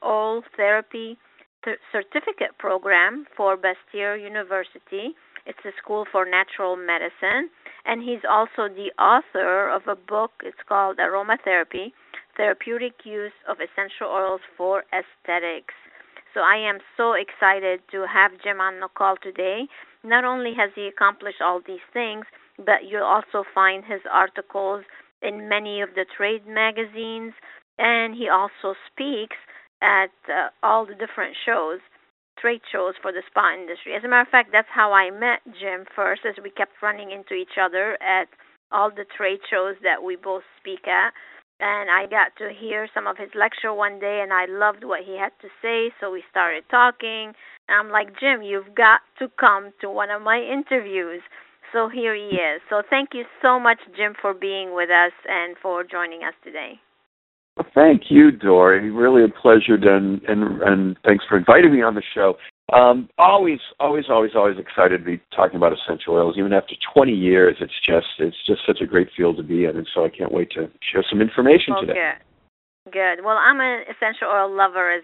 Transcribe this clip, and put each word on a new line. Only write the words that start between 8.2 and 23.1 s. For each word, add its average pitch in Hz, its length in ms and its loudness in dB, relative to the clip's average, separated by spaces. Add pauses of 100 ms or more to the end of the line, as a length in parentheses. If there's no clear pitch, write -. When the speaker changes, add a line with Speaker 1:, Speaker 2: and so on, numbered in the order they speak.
Speaker 1:
also 220 380 -2
the 196 240 -12 (100)
author 196 680 2
of 196 180 -4
a 202 80 -4
book. 208 360 -6 (120)
It's 156 140 -16 (100)
called 196 300 -2
Aromatherapy, 190 960 -4 (420)
Therapeutic 226 680 -6
Use 208 260 -12 (160)
of - 140 -8
Essential 196 500 -10
Oils 190 300 -4 (160)
for 185 340 -4
Aesthetics. 170 840 -8 (600)
So 202 80 -4
I 190 160 2
am 208 220 -6 (180)
so 233 160 0
excited 190 640 -2 (120)
to 190 200 -8
have 190 200 2 (120)
Jim 202 160 -6
on 185 220 -4
the 190 160 -10
call 196 260 0
today. 190 440 -8 (360)
Not 240 220 2
only 247 320 -4
has 202 180 -2
he 202 120 -10
accomplished 202 540 -4
all 180 240 -2
these 185 280 -18
things, 214 320 -8 (320)
but 196 280 0
you'll 208 180 -8
also 202 420 -2 (100)